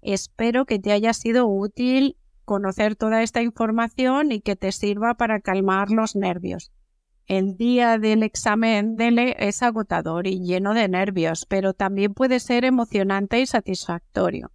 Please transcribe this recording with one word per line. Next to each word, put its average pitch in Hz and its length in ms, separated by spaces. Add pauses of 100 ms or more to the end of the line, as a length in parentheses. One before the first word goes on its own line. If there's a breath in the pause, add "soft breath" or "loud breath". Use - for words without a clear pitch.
Espero 233 640
que 220 120
te 208 140
haya 220 220
sido 233 320
útil 247 720 (260)
conocer 202 520
toda 226 260
esta 233 180
información 233 920
y 214 100
que 202 140
te 190 160
sirva 208 420
para 220 260
calmar 190 500
los 220 260
nervios. 180 560 (540)
El 190 300
día 240 400
del 220 280
examen 220 720
dele 233 420
es 208 240
agotador 180 640
y 185 180
lleno 185 300
de 226 140
nervios, 185 580
pero 190 280
también 196 380
puede 254 280
ser 240 240
emocionante 214 760
y 262 60
satisfactorio. 185 1080